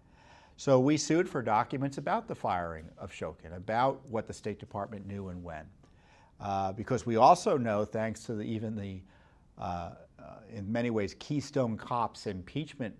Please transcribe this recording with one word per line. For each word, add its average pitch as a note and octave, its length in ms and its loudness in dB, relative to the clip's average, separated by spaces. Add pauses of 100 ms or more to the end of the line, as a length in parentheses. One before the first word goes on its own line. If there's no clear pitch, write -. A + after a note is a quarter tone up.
(560)
So C3+ 240 6
we C#3+ 180 6
sued E3 300 4
for C#3+ 140 -4
documents A#2+ 560 0
about G3 300 -2
the - 80 -6
firing E2+ 500 -2 (140)
of - 120 -12
Shokin, E2 460 -10
about A2+ 500 0
what A2 200 -4
the G2+ 60 -8
State - 260 -8
Department G2+ 480 -10
knew G2+ 220 -8
and F2 140 -10
when. D#2 220 -10 (760)
Uh, G2 320 -2
because A2 360 -2
we A2+ 80 2
also D#3+ 420 8
know, A2 260 2
thanks A2 420 -2
to A#2+ 100 -6
the, G#2+ 80 -4
even A2 320 -4
the, G2 260 -8 (560)
uh, F2 340 -6 (280)
uh, - 160 -16 (180)
in G2+ 180 -6
many A#2+ 180 0
ways, G#2 300 -2
Keystone C3 560 -2
Cops A#2 520 -4
impeachment G#2+ 720 -8